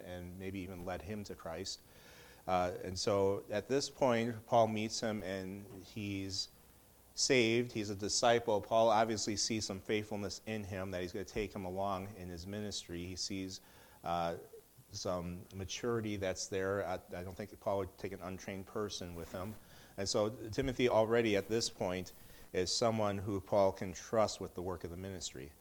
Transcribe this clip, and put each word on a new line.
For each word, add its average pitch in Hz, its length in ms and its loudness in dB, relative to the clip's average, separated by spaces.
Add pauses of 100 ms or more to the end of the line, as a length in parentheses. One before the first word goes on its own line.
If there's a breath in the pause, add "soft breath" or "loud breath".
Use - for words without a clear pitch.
and 90 320 -10
maybe 95 200 -6
even 90 260 -8
led 90 160 -4
him 104 220 -8
to 95 100 -10
Christ. 85 460 -8 (680 loud breath)
Uh, 90 220 4 (140)
and 95 120 -6
so 98 540 4
at 104 180 -2
this 139 220 0
point, 117 460 2 (100)
Paul 117 220 8
meets 110 320 -2
him, 107 240 -2
and 95 420 -6 (180)
he's 98 640 -4 (680 loud breath)
saved. 120 560 6
He's 107 180 -2
a 104 60 -2
disciple. 107 680 4
Paul 113 280 6
obviously 110 460 4
sees 107 300 0
some 98 140 -4
faithfulness 104 640 -2
in 110 180 -4
him, 95 280 -4
that 90 100 -4
he's 87 100 -4
gonna 98 140 -6
take 107 300 -4
him 98 100 -6
along 95 440 -2 (100)
in 90 100 -8
his 87 160 -10
ministry. 98 580 -6
He 92 120 -8
sees, 95 460 -6 (420 loud breath)
uh, 85 300 0 (600)
some 90 440 -4 (180)
maturity 107 600 -2
that's 92 300 -2
there. 95 380 0
I, 92 100 -2 (220)
I 90 60 -6
don't 92 100 -8
think 101 280 -10
Paul 98 160 0
would 95 200 -4
take 95 140 -6
an 95 140 -10
untrained 95 400 -8
person 95 500 -6
with 82 160 -8
him. 101 240 -6 (420 loud breath)
And 98 120 -2
so 110 240 2 (180)
Timothy 131 380 2
already 110 480 6
at 98 100 0
this 113 220 0
point 92 420 -2 (400 loud breath)
is 92 220 0
someone 110 440 2
who 101 220 -2
Paul 98 320 6
can 92 220 -6
trust - 480 2
with 85 120 -6
the 90 80 -6
work 87 220 -4
of 85 80 -8
the 85 60 -8
ministry. 82 520 -10 (120)